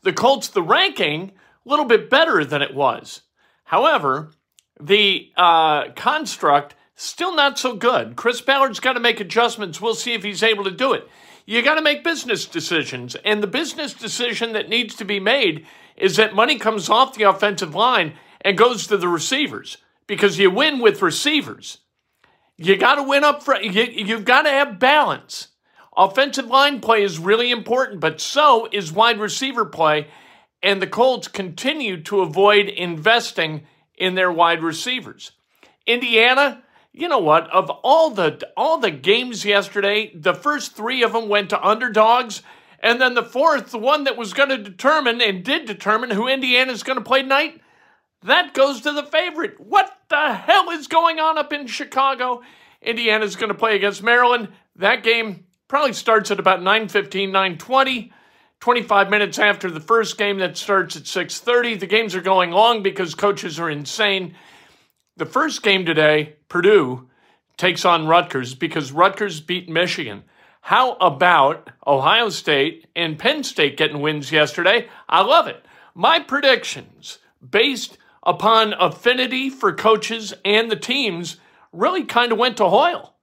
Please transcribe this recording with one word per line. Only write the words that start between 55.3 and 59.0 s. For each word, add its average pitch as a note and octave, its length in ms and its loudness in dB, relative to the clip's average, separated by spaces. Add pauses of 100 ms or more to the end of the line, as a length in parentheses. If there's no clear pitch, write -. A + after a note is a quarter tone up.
probably C#4 260 0
starts A3 380 0
at F#3+ 80 -2
about F#3 240 2
nine G#3 240 2
fifteen, G3 440 -4
nine F#3+ 240 0
twenty. B3+ 560 -2 (480)
Twenty-five G#3+ 520 0